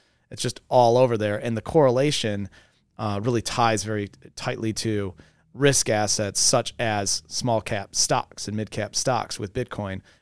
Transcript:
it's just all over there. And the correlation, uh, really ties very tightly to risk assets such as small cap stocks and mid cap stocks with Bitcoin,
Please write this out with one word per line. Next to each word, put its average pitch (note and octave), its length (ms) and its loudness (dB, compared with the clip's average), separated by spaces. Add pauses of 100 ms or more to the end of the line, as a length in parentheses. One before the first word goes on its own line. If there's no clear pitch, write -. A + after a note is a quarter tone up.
(320)
it's - 100 -10
just - 280 -6
all A#2+ 280 6
over B2 200 4
there. G#2 200 0
And A#2 200 -4
the G#2+ 40 -4
correlation, B2 880 2 (480)
uh, G#2 240 -2
really A#2 200 0
ties A2+ 420 2
very G#2 260 -4 (260)
tightly A2 380 -4
to G#2 400 -4 (400)
risk C3+ 340 4
assets G#2 520 0
such - 400 2
as G#2 480 0
small A2+ 340 -2
cap G2+ 320 -6
stocks - 540 -2
and G#2 100 -4
mid G#2+ 140 -6
cap G#2 240 -6
stocks - 440 -2
with G2+ 140 -8
Bitcoin, G2+ 480 -6 (200)